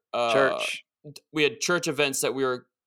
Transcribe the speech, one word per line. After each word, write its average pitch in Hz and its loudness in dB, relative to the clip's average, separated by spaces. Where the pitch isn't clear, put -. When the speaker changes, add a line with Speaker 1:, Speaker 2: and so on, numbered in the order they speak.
Speaker 1:
uh, 117 2
Speaker 2:
Church. - 0
Speaker 1:
d-, - -18
we 151 0
had 143 2
church 175 0
events 143 0
that 123 0
we 135 -2
were 127 -2